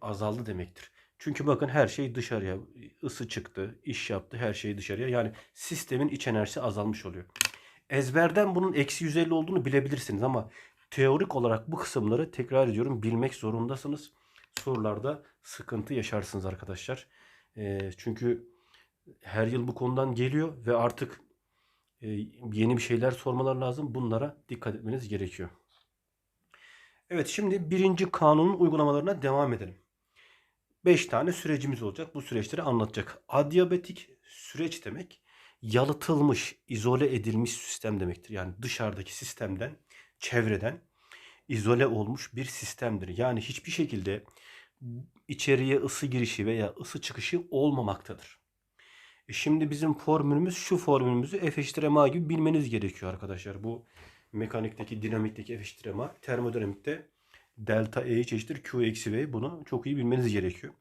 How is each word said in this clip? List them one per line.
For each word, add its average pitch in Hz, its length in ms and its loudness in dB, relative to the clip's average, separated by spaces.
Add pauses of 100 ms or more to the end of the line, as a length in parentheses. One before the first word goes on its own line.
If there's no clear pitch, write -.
azaldı 107 440 -4
demektir. 90 460 -8 (260)
Çünkü 143 300 -4
bakın 143 200 2
her 139 200 4
şey 127 280 -4
dışarıya, 101 420 -2 (460)
ısı 123 240 -6
çıktı, - 560 -8
iş - 260 -6
yaptı, 98 280 -6
her 113 160 -2
şey 104 240 -6
dışarıya. 101 300 -4
Yani 117 240 0 (220)
sistemin 147 540 -2
iç 143 200 -4
enerjisi 110 340 0
azalmış 107 440 -2
oluyor. 90 200 -10 (640)
Ezberden 165 640 4
bunun 180 180 2
eksi 147 300 0
yüz 156 140 0
elli 165 160 4
olduğunu 165 320 2
bilebilirsiniz 131 580 0
ama 127 260 0 (400)
teorik 139 460 4
olarak 117 360 2
bu 160 60 -2
kısımları 123 540 0
tekrar 131 360 2
ediyorum, 113 360 0
bilmek 117 320 0
zorundasınız. 127 760 -6 (480)
Sorularda 117 640 -2 (200)
sıkıntı - 500 -8
yaşarsınız 104 520 -4
arkadaşlar. 95 640 -8 (500)
Ee, 98 400 -4
çünkü 117 520 -2 (720)
her 110 260 0
yıl 123 200 -2
bu 120 80 -4
konudan 127 400 0
geliyor 131 500 -2
ve 120 100 4
artık, - 460 0 (800)
e, 113 60 -10 (460)
yeni 113 240 4
bir 113 40 0
şeyler 120 300 2
sormalar 131 440 0
lazım. 131 400 -2
Bunlara 123 420 -2 (120)
dikkat 117 260 -4
etmeniz 113 320 -6
gerekiyor. 95 420 -6 (1600)
Evet, 165 180 0
şimdi 185 440 0
birinci 185 400 4
kanunun 160 480 6
uygulamalarına 151 640 4
devam 139 320 2
edelim. 95 240 -6 (1080)
Beş 180 200 8
tane 139 260 2
sürecimiz 139 520 -2
olacak. 113 320 -8
Bu 139 60 -6
süreçleri 113 400 -4
anlatacak. 113 680 0
Adiabatik 180 800 2 (140)
süreç - 640 -8
demek, - 360 -12 (400)
yalıtılmış, 139 920 4 (120)
izole 127 480 2
edilmiş 113 360 0
sistem - 480 -4
demektir. 90 340 -6
Yani 92 280 -6
dışarıdaki 107 540 -4
sistemden, 110 560 -6 (480)
çevreden 110 640 0 (640)
izole 120 400 4
olmuş 113 480 -2
bir 127 100 -6
sistemdir. 101 720 -6
Yani 120 240 0
hiçbir 123 300 -10
şekilde 104 520 -2 (1040)
içeriye 135 500 2
ısı - 280 -2
girişi 120 400 0
veya 110 360 0
ısı - 200 -10
çıkışı - 480 -4
olmamaktadır. 131 880 -2 (880)
E, 107 60 -12
şimdi 156 360 2
bizim 147 240 0
formülümüz, 151 640 2
şu - 200 0
formülümüzü 135 600 2
F 156 220 0
eşittir 143 220 -4
M 147 160 6
A 143 80 10
gibi 156 220 0
bilmeniz 156 400 2
gerekiyor 98 440 -2
arkadaşlar. 98 500 -10
Bu 117 220 -8 (460)
mekanikteki, 110 680 -6
dinamikteki 110 540 -2
F 104 60 -10
eşittir 101 300 -10
M 101 120 -4
A, 147 180 -8
termodinamikte 120 840 -4 (500)
delta 110 440 0
E 123 180 2
iç 120 140 -2
eşittir 110 300 -6
Q 123 220 0
eksi 113 280 -2
V, 135 200 -2
bunu 147 320 -6
çok 120 200 -4
iyi 143 120 -2
bilmeniz 123 340 2
gerekiyor. 92 500 -2